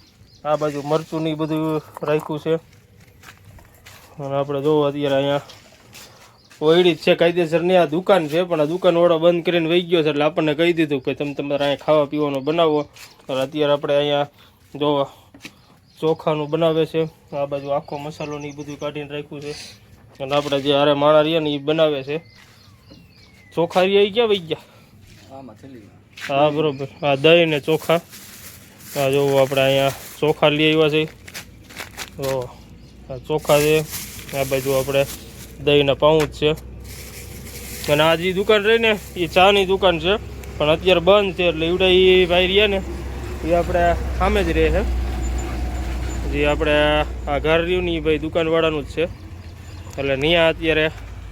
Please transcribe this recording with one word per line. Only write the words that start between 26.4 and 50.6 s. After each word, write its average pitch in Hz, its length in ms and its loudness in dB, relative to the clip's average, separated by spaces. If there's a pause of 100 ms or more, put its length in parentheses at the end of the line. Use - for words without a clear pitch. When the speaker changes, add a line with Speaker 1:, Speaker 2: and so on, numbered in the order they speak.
Speaker 1:
બરોબર. 143 380 -2 (140)
આ 143 140 2
દહીં 160 340 4
ને 147 100 0
ચોખા. 160 400 0 (1000)
આ 139 160 0
જોવો 139 240 2
આપણે 135 240 2
અહીંયા 135 340 2 (240)
ચોખા 151 300 2
લઈ 151 200 2
આવ્યા 156 240 2
છે. 156 80 0 (1160)
જો 135 120 -4 (800)
આ 131 160 -10
ચોખા 151 380 2
છે, 156 100 4 (600)
આ 139 140 -2
બાજુ 135 240 -2
આપણે 135 280 0 (600)
દહીંના 143 380 4
પાઉચ 151 360 4
છે. 151 120 0 (1400)
અને 147 100 4
આ 165 180 4
જે 185 180 0
દુકાન 208 240 2
રહી 226 220 2
ને, 220 80 4 (240)
ઈ 175 180 -2
ચાની 196 320 6
દુકાન 185 380 2
છે, 185 80 0 (440)
પણ 151 180 0
અત્યારે 170 340 2
બંધ 196 280 4
છે. 180 120 0
એટલે 160 180 -2
ઈવડે 180 240 0
ઈ 185 400 6
ભાઈ 180 220 2
રહ્યા 202 220 4
ને, 190 60 -2 (680)
ઈ 165 120 2
આપણે 175 240 0 (360)
સામે 202 280 2
જ - 20 0 (100)
રહે 156 160 4
છે. 185 80 2 (1500)
જે 143 160 0
આપણે 147 300 2 (500)
આ 143 180 -2
ઘર 160 220 4
રહ્યું 180 180 0
ને, 175 120 -2
ઈ 151 80 -4
ભાઈ 156 220 0
દુકાનવાળાનું 160 600 0
જ - 80 -14
છે. 156 100 -2 (960)
એટલે 139 180 -2
ન્યા 165 360 4
અત્યારે, 156 340 0 (460)